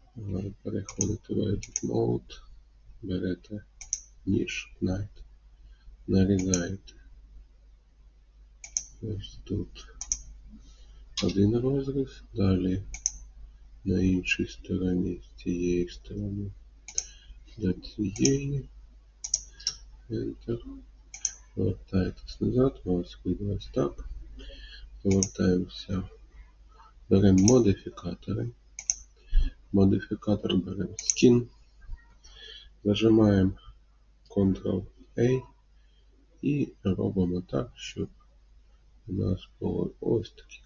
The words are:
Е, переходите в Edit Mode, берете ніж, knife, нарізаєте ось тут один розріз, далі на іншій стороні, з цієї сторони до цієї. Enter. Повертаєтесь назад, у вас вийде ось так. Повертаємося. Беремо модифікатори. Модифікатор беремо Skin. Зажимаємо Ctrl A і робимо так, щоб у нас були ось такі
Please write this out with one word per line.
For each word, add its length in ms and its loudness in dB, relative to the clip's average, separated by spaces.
Е, 360 -6
переходите 720 -4
в 40 0
Edit 460 -2
Mode, 560 -2
берете 600 -4
ніж, 560 -2
knife, 260 -2
нарізаєте 880 2
ось 420 -8
тут 420 -8
один 360 4
розріз, 640 -2
далі 480 2
на 160 2
іншій 440 2
стороні, 760 -2
з 200 -20
цієї 460 0
сторони 640 -8
до 140 2
цієї. 960 0
Enter. 480 -4
Повертаєтесь 840 -2
назад, 440 2
у 120 0
вас 280 -6
вийде 200 -2
ось 300 -4
так. 340 -2
Повертаємося. 1080 0
Беремо 280 8
модифікатори. 1120 2
Модифікатор 840 2
беремо 380 -4
Skin. 520 4
Зажимаємо 680 6
Ctrl 540 0
A 240 4
і 260 0
робимо 580 0
так, 340 -4
щоб 340 -8
у 60 -8
нас 280 0
були 300 -2
ось 300 0
такі 360 -20